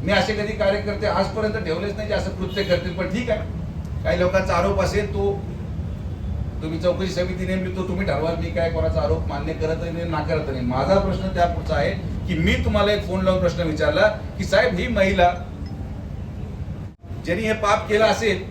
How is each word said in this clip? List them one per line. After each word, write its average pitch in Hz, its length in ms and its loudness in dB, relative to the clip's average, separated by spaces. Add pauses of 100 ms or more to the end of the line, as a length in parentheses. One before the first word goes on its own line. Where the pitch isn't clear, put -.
मी 185 80 2
असे 214 220 4
कधी 208 200 -2
कार्यकर्ते 202 540 2
आजपर्यंत 196 580 0
ठेवलेच 185 300 -2
नाही 214 120 -4
जे 208 60 0
असं 185 180 -2
कृत्य 185 320 -2
करतील, 180 300 2
पण 180 160 -2
ठीक 233 200 -2
आहे, - 760 -4
काही 175 160 2
लोकांचा 185 340 2
आरोप 190 280 2
असेल 208 320 0
तो 202 180 0 (1300)
तुम्ही 160 180 -4
चौकशी 180 320 0
समिती 180 360 -2
नेमली, 185 280 -2
तो 185 120 -2
तुम्ही 190 180 -2
ठरवा. 156 240 0 (100)
मी - 100 -4
काय 170 200 0
कोणाचा 160 320 0
आरोप - 260 0
मान्य 156 260 -4
करत 156 280 -2
नाही, 165 280 -4
नाकारत 151 380 0
नाही. 127 180 -4
माझा 139 340 4
प्रश्न - 280 0
त्या 175 180 2
पुढचा 165 300 0
आहे 143 160 2 (360)
की 180 120 0
मी 196 140 4 (120)
तुम्हाला 208 280 4
एक 202 140 0
फोन 185 160 0
लावून 185 160 4
प्रश्न 170 240 2
विचारला 160 440 4 (300)
की 196 60 -4
साहेब 202 320 4
ही 220 120 0
महिला 190 420 6 (2000)
ज्यांनी 185 200 -2
हे 214 80 2
पाप 208 360 2
केलं 214 160 4
असेल 208 440 2